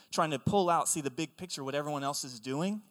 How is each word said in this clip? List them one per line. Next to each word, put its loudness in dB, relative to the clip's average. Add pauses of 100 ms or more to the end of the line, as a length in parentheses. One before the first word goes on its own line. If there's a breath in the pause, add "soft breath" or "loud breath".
trying 2
to 0
pull 4
out, 4
see 0
the -2
big -6
picture, -8
what -4
everyone -2
else -2
is -10
doing, -2